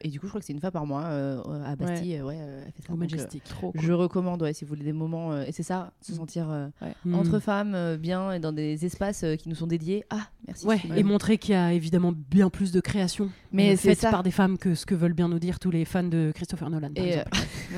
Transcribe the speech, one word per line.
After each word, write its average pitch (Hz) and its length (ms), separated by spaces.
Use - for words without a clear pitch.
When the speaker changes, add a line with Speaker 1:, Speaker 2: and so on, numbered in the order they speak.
Speaker 1:
et 156 60
du 143 120
coup, 190 60
je 196 40
crois 208 100
que - 60
c'est 147 60
une 147 80
fois 185 100
par 160 160
mois, 143 200
euh, 139 360
à 143 80
Bastille, 175 400
Speaker 2:
Ouais. 143 60
Speaker 1:
euh, 135 40
ouais, 143 140
euh, 139 260
elle - 80
fait 151 100
ça. 170 100
Speaker 3:
Au 170 40
Speaker 1:
Donc, 165 160
euh, 160 40
Speaker 3:
Majestic. 143 260
Speaker 2:
Trop - 300
cool. 156 80
Speaker 1:
je 160 120
recommande, 180 480
ouais, 156 120
si 151 120
vous 143 40
voulez 147 160
des 151 80
moments, 160 400
euh, 143 140
et 165 60
c'est 165 120
ça, 180 360
se - 120
Speaker 2:
Mm. - 40
Speaker 1:
sentir, 160 340
euh, 143 180
Speaker 2:
Ouais. - 120
Speaker 3:
Mm. 175 120
Speaker 1:
entre 190 240
femmes, 208 340
euh, 170 220
bien 185 360
et 180 60
dans 156 140
des 151 340
espaces, 196 380
euh, 156 100
qui 160 140
nous 160 80
sont 165 100
dédiés. 170 440
Ah, 214 180
merci. - 180
Speaker 3:
Ouais, 214 140
Speaker 1:
Sylvie. 165 220
Speaker 3:
et - 20
montrer 202 360
qu'il 208 160
y 185 40
a 175 140
évidemment 175 420
bien 160 340
plus 190 220
de 180 100
création, 190 500
Speaker 1:
Mais 196 220
Speaker 3:
euh, 190 40
Speaker 1:
c'est 196 140
Speaker 3:
faites 190 80
Speaker 1:
ça. 226 140
Speaker 3:
par 180 100
des 185 80
femmes 190 280
que 175 180
ce - 100
que 196 80
veulent 175 180
bien 170 160
nous 170 120
dire 175 180
tous 185 140
les 165 120
fans 180 200
de 165 280
Christopher 165 380
Nolan, 151 240
par 185 100
Speaker 1:
Et, 180 40
Speaker 3:
exemple. 165 220